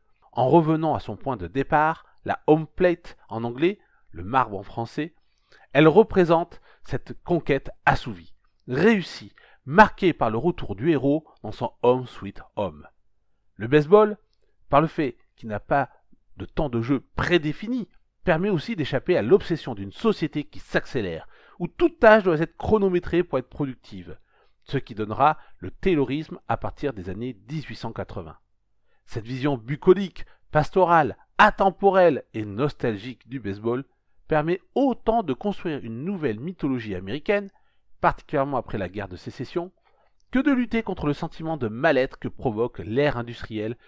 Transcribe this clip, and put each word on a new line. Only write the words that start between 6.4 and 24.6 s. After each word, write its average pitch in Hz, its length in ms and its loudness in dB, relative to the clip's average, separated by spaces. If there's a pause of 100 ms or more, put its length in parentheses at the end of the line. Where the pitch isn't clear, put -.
cette - 300 -6 (100)
conquête 147 460 -2 (140)
assouvie, 90 500 -2 (340)
réussie, 165 640 0 (300)
marquée 180 480 4
par 120 180 -2
le 110 80 -2
retour 139 380 -2
du 131 140 -2
héros 143 360 0 (160)
dans 107 80 -10
son - 220 -6 (100)
home 123 240 2
sweet - 340 -12 (160)
home. 82 300 -6 (680)
Le 101 100 -8
baseball, 165 520 6 (500)
par 143 120 4
le 160 60 4
fait 147 300 -4 (200)
qu'il 117 120 -14
n'a 107 120 -6
pas 139 300 -2 (460)
de - 80 -10
temps 156 240 -4
de 117 120 -2
jeu 131 240 -2 (120)
prédéfini, 175 720 -2 (360)
permet 202 260 0
aussi 202 260 -2
d'échapper 156 400 0
à 113 60 2
l'obsession 147 520 2
d'une 101 180 -10
société 165 520 -2
qui - 140 -16
s'accélère, 95 680 -4 (300)
où 175 100 -4
toute - 300 0
tâche 214 260 8
doit 165 160 2
être - 160 -4
chronométrée 180 680 2
pour 143 160 -4
être 123 100 -10
productive, - 680 -10 (460)